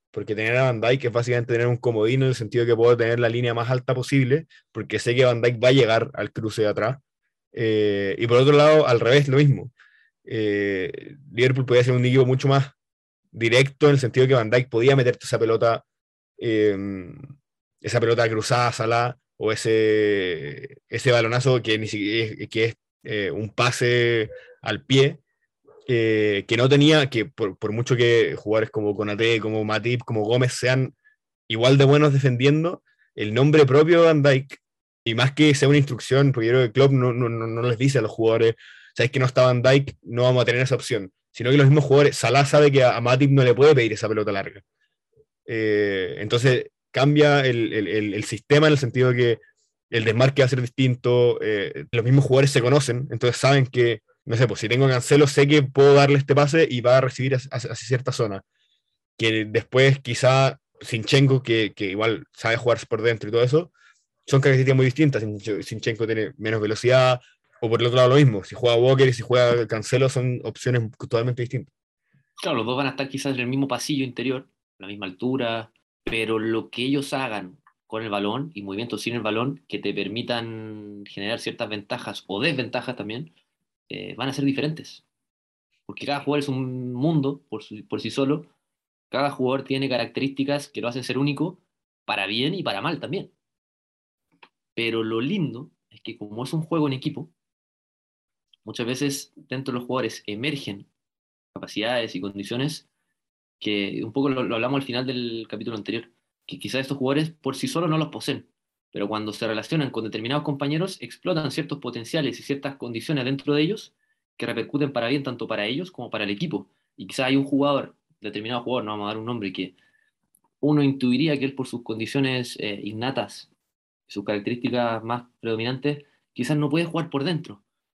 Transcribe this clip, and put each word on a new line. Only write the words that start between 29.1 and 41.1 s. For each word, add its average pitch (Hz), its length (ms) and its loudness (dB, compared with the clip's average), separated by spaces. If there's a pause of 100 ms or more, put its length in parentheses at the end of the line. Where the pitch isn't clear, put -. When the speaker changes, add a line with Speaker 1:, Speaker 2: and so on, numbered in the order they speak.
Speaker 1:
como 107 240 -4
Matip, 113 380 -2
como 110 200 -4
Gómez 123 300 0
sean 131 420 -2 (540)
igual 123 280 4
de 139 80 6
buenos 147 280 6
defendiendo, 139 720 2 (320)
el 107 180 -4
nombre 147 320 6
propio 156 340 6
de 165 60 8
Van 156 160 4
Dijk, 135 380 0 (440)
y 113 120 -2
más 131 160 2
que 151 240 6
sea 139 120 4
una 147 100 6
instrucción, 135 520 2
porque 113 160 0
yo 120 60 2
creo 127 140 4
que 107 60 -8
Klopp 139 200 4
no, 127 200 2
no, 120 160 -2
no, 113 200 -4
no 113 140 -4
les 120 160 -2
dice 135 200 0
a - 40 2
los - 100 -4
jugadores, 113 420 2 (400)
"Sabes 120 160 0
que - 80 -4
no 131 80 2
está 127 200 4
Van 123 140 2
Dijk, 139 420 4
no 120 200 -2
vamos 127 200 4
a - 20 0
tener 120 180 2
esa 127 140 0
opción", 101 340 -6 (220)